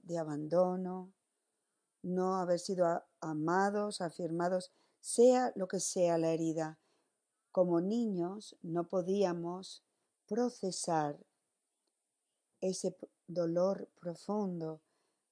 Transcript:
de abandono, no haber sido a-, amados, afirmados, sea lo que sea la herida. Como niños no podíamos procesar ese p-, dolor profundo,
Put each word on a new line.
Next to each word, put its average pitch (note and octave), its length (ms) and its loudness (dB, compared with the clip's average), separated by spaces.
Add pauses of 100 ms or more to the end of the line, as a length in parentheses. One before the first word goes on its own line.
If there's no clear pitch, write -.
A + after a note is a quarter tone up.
de E3+ 160 -6
abandono, F3+ 960 -2 (880)
no F#3 340 0
haber F3 220 2
sido F3+ 260 0
a-, E3+ 220 0 (140)
amados, F#3+ 800 0
afirmados, F3 680 -2 (300)
sea B3 540 6
lo F#3 120 -4
que F#3 140 -2
sea E3+ 380 2
la E3 120 2
herida. D#3+ 480 -2 (720)
Como F3 280 4
niños G3+ 800 -2
no E3+ 260 -2
podíamos F#3 960 -2 (440)
procesar F3+ 920 -2 (1400)
ese F#3+ 300 -2
p-, - 180 -16 (180)
dolor F3 640 0 (100)
profundo, F3 840 -6 (500)